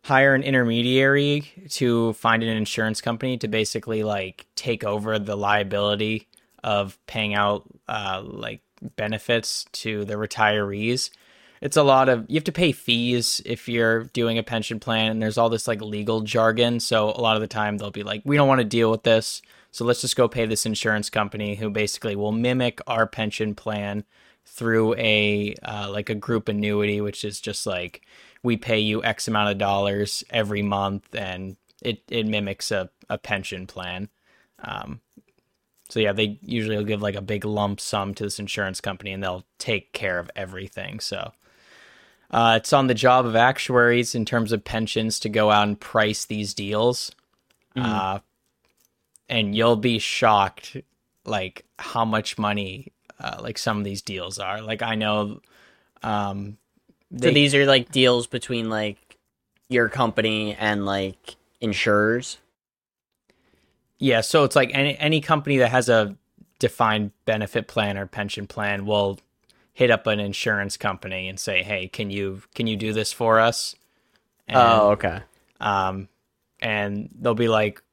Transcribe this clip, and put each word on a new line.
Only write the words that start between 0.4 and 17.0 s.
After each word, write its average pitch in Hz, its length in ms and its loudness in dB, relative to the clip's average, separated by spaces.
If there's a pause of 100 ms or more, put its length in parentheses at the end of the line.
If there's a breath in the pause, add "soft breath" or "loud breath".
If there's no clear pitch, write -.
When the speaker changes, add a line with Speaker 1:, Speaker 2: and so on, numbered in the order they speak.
Speaker 1:
intermediary 135 1080 2 (160)
to 117 460 2
find 113 280 2
an 113 80 -2
insurance 110 520 -2
company 123 360 -4
to 107 120 -6
basically, 110 520 -2
like, 101 440 -6 (100)
take 117 300 -4
over 107 340 -2
the 101 160 -4
liability 104 920 0 (380 soft breath)
of 101 420 -2
paying 107 280 -4
out, 101 320 0 (240)
uh, 98 360 -6
like, 110 360 -12 (340)
benefits 110 760 -2
to 107 320 -6
the 107 80 -8
retirees. 107 960 0 (500 soft breath)
It's 139 160 -6
a 151 80 6
lot 131 240 6
of, 120 220 2
you 147 60 -4
have 156 100 -2
to 175 80 -4
pay 170 180 2
fees 120 720 0
if - 240 -8
you're 113 380 2
doing 117 320 0
a 110 60 -2
pension 113 360 -6
plan, 110 320 0
and 110 100 -2
there's 107 160 0
all 117 120 4
this, 113 180 -2
like, 110 140 -2
legal 107 400 -2
jargon. 113 580 2
So 107 300 2